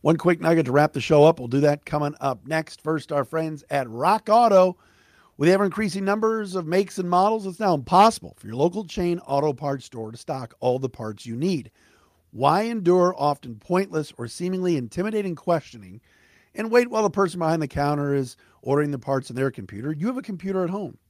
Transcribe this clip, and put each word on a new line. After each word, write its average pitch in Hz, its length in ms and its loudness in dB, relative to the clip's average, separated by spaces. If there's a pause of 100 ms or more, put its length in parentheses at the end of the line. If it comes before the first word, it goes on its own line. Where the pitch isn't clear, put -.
One 160 160 2
quick 175 240 0
nugget 165 240 2
to 123 80 -2
wrap 147 180 4
the 147 80 -6
show 147 240 4
up. 160 160 6
We'll 123 80 -10
do 131 140 0
that 143 240 0
coming 147 340 -4
up 127 260 -6
next. 160 360 -6
First, 156 320 -6
our 143 100 0
friends 160 460 -6
at 135 200 -2
Rock 156 400 0
Auto. 202 480 6 (600)
With 147 120 4
ever-increasing 196 540 2
numbers 214 520 -2
of 175 120 -4
makes 185 320 0
and 175 100 -4
models, 196 380 2
it's 185 120 -10
now 196 140 2
impossible 185 640 4
for - 100 -18
your 110 80 -10
local 175 280 0
chain 175 360 -2
auto 139 340 0
parts 139 320 -6
store 110 260 -12
to 120 60 -18
stock 131 420 -10
all 127 180 0
the 131 120 -4
parts 110 360 -12
you 117 100 -10
need. 151 360 -4 (600)
Why 147 320 2
endure 180 540 2
often 143 380 -2
pointless 170 600 -4
or 120 100 -10
seemingly 180 480 -4
intimidating 185 600 -4
questioning 117 680 -6 (520)
and 220 160 -6
wait 240 200 4
while 220 140 0
the 208 60 2
person 185 300 0
behind 160 220 0
the 147 60 -4
counter 143 460 -2
is 135 220 -2 (260)
ordering 147 300 0
the 139 80 -6
parts 135 300 -4
on 123 60 -12
their 131 160 -2
computer? 110 420 -10
You 156 140 -4
have 247 100 -4
a 269 40 -8
computer 185 420 -6
at 170 60 -2
home. 185 280 -8 (120)